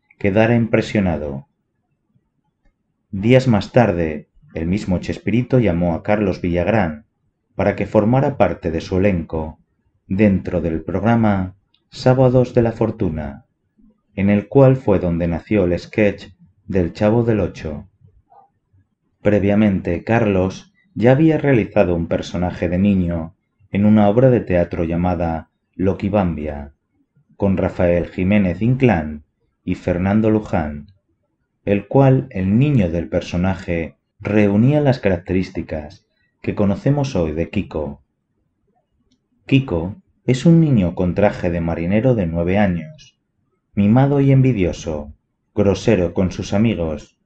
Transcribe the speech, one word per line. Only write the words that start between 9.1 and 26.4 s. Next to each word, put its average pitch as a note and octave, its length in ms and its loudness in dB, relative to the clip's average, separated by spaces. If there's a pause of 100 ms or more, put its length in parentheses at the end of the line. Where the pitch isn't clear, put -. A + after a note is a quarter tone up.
dentro F#2+ 520 0
del E2 220 -4
programa G2 720 0 (360)
Sábados B2+ 600 2
de A#2 100 2
la A2+ 100 0
Fortuna, D#2 720 -6 (680)
en G2 160 0
el G#2 180 2
cual C3 280 6
fue G2+ 220 2
donde E2+ 300 -2
nació F2+ 360 0
el F2 140 0
sketch G2+ 500 -2 (360)
del F#2 300 -2
Chavo A2 280 2
del A2+ 180 0
Ocho. D2+ 460 -8 (1300)
Previamente, G2+ 840 0
Carlos G#2 680 0 (220)
ya A#2 180 4
había D#3 240 4
realizado G#2 580 2
un E2+ 120 -4
personaje F2 640 -4
de F2 80 -2
niño E2+ 560 0 (360)
en G2+ 140 0
una G#2+ 240 6
obra B2+ 220 4
de A2+ 100 2
teatro F2 440 -2
llamada E2+ 680 -4 (240)
Loquibambia, F2 1000 -4 (640)